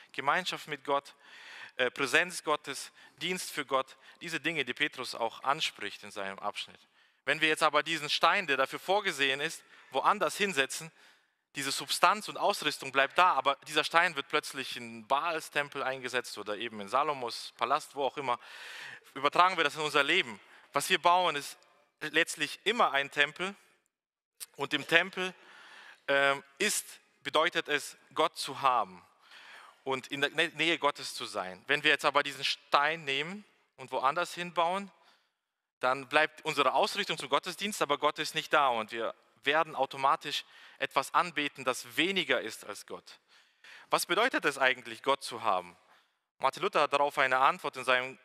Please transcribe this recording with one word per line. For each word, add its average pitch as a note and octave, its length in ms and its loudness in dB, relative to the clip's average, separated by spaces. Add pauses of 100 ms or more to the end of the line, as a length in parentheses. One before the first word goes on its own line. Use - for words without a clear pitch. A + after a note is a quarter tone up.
(120)
Gemeinschaft D#3 560 -2
mit D3 160 -8
Gott, C#3 300 -2 (640)
äh, B2 140 2
Präsenz D#3 540 0
Gottes, D3 480 -4 (240)
Dienst F3+ 340 -6
für D3 140 -4
Gott, C3 320 -2 (240)
diese E3 180 -6
Dinge, D3 260 0
die B2 100 -6
Petrus C#3 400 -4
auch - 280 -4
anspricht C3 600 -4
in G#2 60 -16
seinem G2 280 -8
Abschnitt. - 420 -8 (440)
Wenn D3 160 0
wir D#3 80 4
jetzt D#3 140 0
aber D3 200 4
diesen D3+ 280 -4
Stein, F3+ 360 4
der C#3 120 2
dafür C3+ 200 0
vorgesehen D3 600 0
ist, D#3+ 240 -6 (260)
woanders D#3 460 2
hinsetzen, D#3+ 560 -2 (640)
diese C#3 160 -4
Substanz F3+ 560 2
und C#3+ 80 -10
Ausrüstung D3+ 560 -2
bleibt C#3 260 2
da, F3+ 140 6
aber C#3 240 2 (100)
dieser D3+ 160 0
Stein E3 320 2
wird C#3 140 -6
plötzlich D3 480 -4
in A2+ 320 -10
Baals D#3 420 -2
Tempel C#3+ 320 -2
eingesetzt B2+ 560 -4
oder G#2 180 -6
eben A2 240 -8
in G2 80 -10
Salomos C3 680 -2
Palast, C3 400 -2
wo C#3 80 -2
auch B2 120 -2
immer. B2+ 220 -2 (760)
Übertragen E3 420 4
wir E3+ 80 4
das C#3+ 100 0
in D3+ 60 -6
unser D3 240 2
Leben. C#3+ 340 0 (340)
Was C#3+ 160 0
wir F3 140 2
bauen, F3 320 4
ist - 240 -8 (400)
letztlich D3+ 640 -2
immer G3+ 300 2
ein C#3 180 0
Tempel. D3+ 460 -2 (960)
Und C#3 200 -6
im C#3 120 -2
Tempel, F#3 480 0 (720)
ähm, C#3 360 2 (160)
ist, - 280 0 (360)
bedeutet D#3 460 0
es, C#3+ 280 -2 (180)
Gott D#3 240 2
zu C3 220 -8
haben G#2+ 440 0 (800)
und C3 220 -4
in C#3+ 140 -8
der C#3 100 0
Nä-, D#3 240 -2
Nähe D#3+ 240 0
Gottes C#3+ 360 -2
zu B2+ 100 -8
sein. G2 420 -8
Wenn D3 160 0
wir D3+ 80 4
jetzt D3 140 2
aber C#3+ 180 4
diesen C#3 220 -8
Stein D#3 600 0
nehmen D3+ 400 -4 (320)
und B2+ 160 -14
woanders D3+ 420 0
hinbauen, F3 560 -2 (880)
dann C3 280 0
bleibt D3+ 360 2
unsere C3+ 300 2
Ausrichtung F#3 440 0
zum C#3+ 100 -8
Gottesdienst, F3+ 540 -2
aber C#3+ 160 2
Gott D3 200 0
ist D#3 160 -6
nicht D#3 180 -6
da D3 160 6
und A2+ 240 -2
wir A2+ 220 -4 (300)
werden D#3 300 2
automatisch C3+ 720 0 (340)
etwas - 360 0
anbeten, D3+ 500 0
das A#2+ 320 -4
weniger D3+ 440 2
ist G#2+ 260 -10
als G#2 200 -10
Gott. - 340 -16 (680)
Was - 160 2
bedeutet A3 400 0
es C3+ 140 0
eigentlich, B2 440 0
Gott C#3 200 2
zu A2+ 200 -10
haben? F#2 340 0 (600)
Martin C3+ 240 0
Luther F#3 200 2
hat C#3+ 100 2
darauf C#3+ 260 2
eine C3 200 4
Antwort D3+ 380 2
in B2+ 80 -8
seinem B2+ 400 2